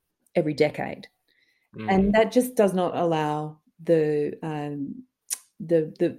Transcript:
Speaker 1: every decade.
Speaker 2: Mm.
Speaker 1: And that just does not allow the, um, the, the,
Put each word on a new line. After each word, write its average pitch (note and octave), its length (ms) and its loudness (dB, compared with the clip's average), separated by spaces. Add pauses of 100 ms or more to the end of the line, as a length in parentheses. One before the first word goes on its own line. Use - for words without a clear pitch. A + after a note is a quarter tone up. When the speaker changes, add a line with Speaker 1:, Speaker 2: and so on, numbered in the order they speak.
(360)
Speaker 1:
every D#3 180 0
decade. D3 540 -2 (680)
Speaker 2:
Mm. A2 140 -10
Speaker 1:
And G3 240 4
that A3 180 4
just B3 240 2
does G3 180 4
not F3+ 220 -2
allow D#3 640 -2 (220)
the, D3+ 640 0
um, D3 600 -8 (560)
the, D#3+ 400 0
the, E3+ 200 2